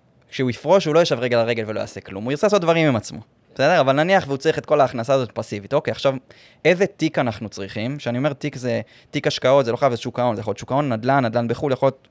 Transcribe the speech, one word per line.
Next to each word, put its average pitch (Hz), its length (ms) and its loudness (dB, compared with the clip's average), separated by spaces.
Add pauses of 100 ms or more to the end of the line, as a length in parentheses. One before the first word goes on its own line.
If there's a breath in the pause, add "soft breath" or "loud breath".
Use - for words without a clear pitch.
(300)
כשהוא 131 200 -2
יפרוש, 165 360 2
הוא 151 100 2
לא 165 40 6
ישב 160 200 2
רגל 120 180 0
על 113 100 2
רגל 113 200 -2
ולא 107 120 -6
יעשה 104 220 -10
כלום, 101 220 -12
הוא 123 80 -4
ירצה 147 160 0
לעשות 202 140 2
דברים 165 260 4
עם 131 80 4
עצמו." 87 240 -6 (360)
בסדר? 156 240 4
אבל 135 140 4
נניח 170 340 4
והוא 139 100 -2
צריך 156 200 0
את 135 80 -8
כל 147 160 4
ההכנסה 127 320 0
הזאת 127 180 0
פסיבית. 107 420 -8
אוקיי, 139 180 0
עכשיו, 135 220 0 (520 soft breath)
איזה 180 200 4
תיק 160 340 -2
אנחנו 113 300 -4
צריכים? 110 480 -8
כשאני 120 200 -6
אומר 143 160 -2
תיק 139 220 -8
זה, 120 260 -4 (300 soft breath)
תיק 151 160 -2
השקעות, 135 380 2
זה 117 60 -2
לא 120 60 -2
חייב 135 140 2
להיות 120 100 -6
שוק 127 180 -8
ההון, 120 160 0
זה 107 60 -8
יכול 104 100 -6
להיות 101 80 -4
שוק - 120 -10
ההון, 135 220 0
נדל"ן, 127 320 0
נדל"ן 117 220 0
בחו"ל, 135 240 -2
יכול 131 160 2
להיות - 240 -4